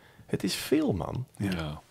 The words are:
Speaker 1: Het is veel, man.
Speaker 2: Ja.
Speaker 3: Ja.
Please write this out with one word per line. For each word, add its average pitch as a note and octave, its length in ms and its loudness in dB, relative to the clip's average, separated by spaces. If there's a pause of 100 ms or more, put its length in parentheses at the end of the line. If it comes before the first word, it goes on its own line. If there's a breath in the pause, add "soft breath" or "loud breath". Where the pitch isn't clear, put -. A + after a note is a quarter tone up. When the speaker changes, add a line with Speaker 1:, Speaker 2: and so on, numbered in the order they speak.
(260 soft breath)
Speaker 1:
Het - 180 -2
is C#4 100 0
veel, D4+ 380 2
man. G2 340 -2 (100)
Speaker 2:
Ja. G2+ 140 0
Speaker 3:
Ja. D#2+ 300 -4 (100)